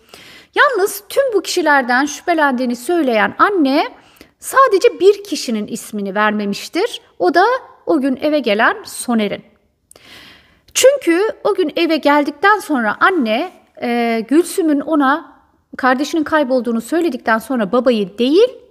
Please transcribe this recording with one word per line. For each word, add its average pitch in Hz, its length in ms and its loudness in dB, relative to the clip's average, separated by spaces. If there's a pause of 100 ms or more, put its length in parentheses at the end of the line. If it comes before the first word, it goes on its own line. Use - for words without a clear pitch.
(560)
Yalnız 453 540 0
tüm 539 240 0
bu 381 80 0
kişilerden 277 640 0
şüphelendiğini 277 680 -2
söyleyen 247 640 0
anne 339 480 2 (520)
sadece 392 600 2
bir 403 240 4
kişinin 226 440 -6
ismini 202 480 -10
vermemiştir. 214 880 -2 (180)
O 359 140 2
da 349 120 4 (400)
o 330 160 0
gün 262 200 -2
eve 302 180 0
gelen 233 440 0
Soner'in. 214 600 -4 (1300)
Çünkü 494 480 2 (220)
o 403 100 0
gün 359 220 -2
eve 330 220 0
geldikten 294 640 0
sonra 240 400 -4
anne, 311 520 0 (300)
e, 233 460 -2
Gülsüm'ün 320 520 0
ona 294 560 0 (420)
kardeşinin 277 460 0
kaybolduğunu 247 580 0
söyledikten 254 560 -2
sonra 220 340 -4
babayı 233 460 0
değil, 320 320 4 (220)